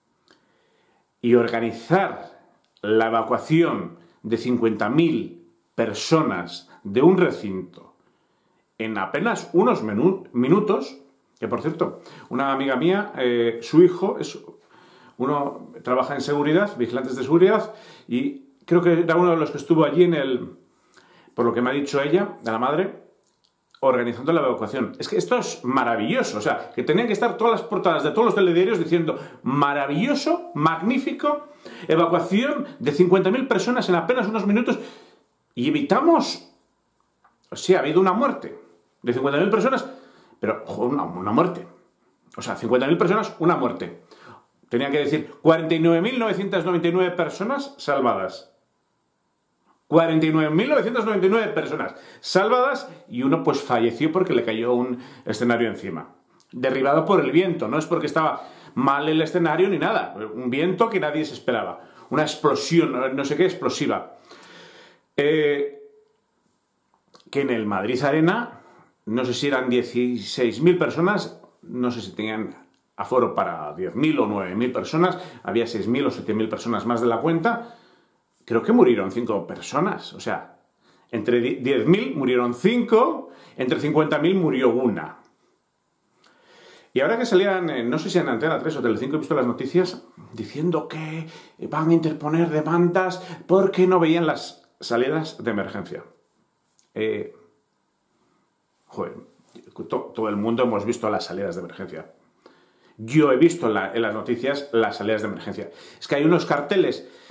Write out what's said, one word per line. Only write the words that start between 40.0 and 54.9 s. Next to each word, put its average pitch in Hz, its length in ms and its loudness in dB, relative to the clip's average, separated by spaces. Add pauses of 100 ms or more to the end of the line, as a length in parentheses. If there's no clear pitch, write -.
pero, 107 260 -4
ojo, 113 200 -4
una, 139 160 -2
una 90 280 -8
muerte. 165 360 0 (680)
O 101 60 -12
sea, 101 140 -6
cincuenta 127 300 2
mil 160 100 2
personas, 196 420 0
una 165 180 2
muerte. 120 460 -6 (680)
Tenía 135 200 -2
que 147 80 0
decir 147 320 -2 (120)
cuarenta 160 320 4
y 165 40 2
nueve 165 220 4
mil 214 180 0
novecientas 196 460 -2
noventa 170 240 0
y 165 40 2
nueve 180 180 2
personas 190 640 -4
salvadas. 110 720 -2 (1400)
Cuarenta 160 400 4
y 156 60 2
nueve 156 180 2
mil 190 180 2
novecientas 240 360 0
noventa 202 220 0
y - 20 4
nueve 214 240 0
personas - 420 -6 (260)
salvadas 247 720 0 (180)
y 123 140 -6
uno, 135 220 0
pues, 139 180 0
falleció 117 480 0
porque 180 240 0
le 117 80 2
cayó 113 300 -2
un 123 260 -2 (260)